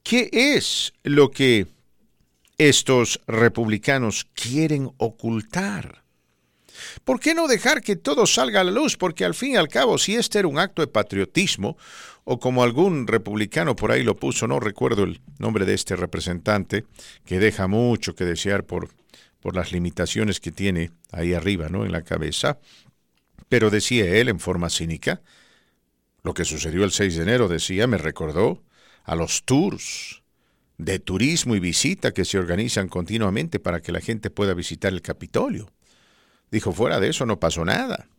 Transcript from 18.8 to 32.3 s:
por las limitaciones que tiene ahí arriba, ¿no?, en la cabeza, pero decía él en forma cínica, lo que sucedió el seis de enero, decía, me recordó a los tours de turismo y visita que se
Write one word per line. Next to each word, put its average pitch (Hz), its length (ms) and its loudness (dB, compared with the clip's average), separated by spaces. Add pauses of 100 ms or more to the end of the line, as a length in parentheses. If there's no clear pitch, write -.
por 90 140 -6
las 90 160 -4
limitaciones 90 680 -2
que 87 120 -10
tiene 85 400 -2 (200)
ahí 87 220 -2
arriba, 85 360 -2
¿no?, 101 160 -4
en 92 60 -4
la 85 120 -4
cabeza, 82 560 -2 (880)
pero 110 200 4
decía 107 360 2
él 110 240 4
en 90 100 -2
forma 87 300 -2
cínica, 82 520 -4 (1040)
lo 90 100 -4
que 85 120 -2
sucedió 80 380 -2
el 95 80 2
seis 95 240 0
de 82 80 -2
enero, 113 240 2
decía, 92 380 -2
me 113 120 2
recordó 80 680 -2 (400)
a 80 120 -4
los - 280 -2
tours - 800 -2 (540)
de 90 220 -4
turismo 120 560 0
y 98 40 2
visita 104 520 0
que 92 140 -2
se 98 140 -2